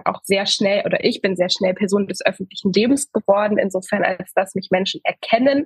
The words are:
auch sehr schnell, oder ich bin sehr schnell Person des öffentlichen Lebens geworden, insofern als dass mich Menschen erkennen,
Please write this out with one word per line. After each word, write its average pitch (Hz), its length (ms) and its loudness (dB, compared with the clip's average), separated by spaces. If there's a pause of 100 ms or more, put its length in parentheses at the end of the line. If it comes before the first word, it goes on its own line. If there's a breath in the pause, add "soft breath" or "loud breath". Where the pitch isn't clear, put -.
auch - 180 -2
sehr 196 220 0
schnell, 202 400 0
oder - 180 0
ich 233 180 0
bin 190 140 0
sehr 180 140 0
schnell 190 240 0
Person 196 340 0
des - 180 -6
öffentlichen 196 460 -4
Lebens 233 400 2
geworden, 208 460 2
insofern 190 480 -2
als 185 300 -4
dass 190 200 0
mich 190 160 -6
Menschen 185 320 -2
erkennen, 277 640 2